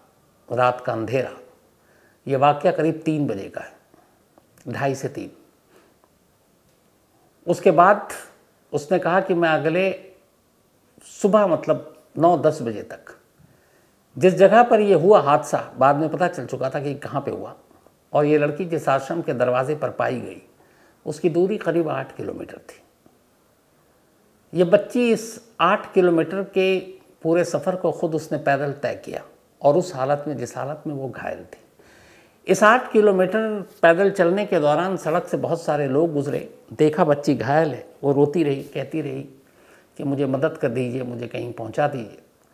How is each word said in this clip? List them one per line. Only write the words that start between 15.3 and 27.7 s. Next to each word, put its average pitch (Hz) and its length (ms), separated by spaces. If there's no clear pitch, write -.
बाद 139 200
में 156 140
पता 170 180
चल 131 180
चुका 127 240
था 147 100
कि 139 160
कहाँ 131 240
पे 110 100
हुआ, 104 240
और 147 120
ये 151 140
लड़की 151 280
जिस 160 220
आश्रम 139 340
के 147 120
दरवाजे 127 400
पर 135 180
पाई 120 280
गई 92 220
उसकी 160 240
दूरी 185 280
करीब 160 300
आठ 135 280
किलोमीटर - 440
थी। - 220
ये 170 120
बच्ची 220 480
इस - 280
आठ 185 340
किलोमीटर 175 500
के 190 340
पूरे 170 220
सफ़र 180 320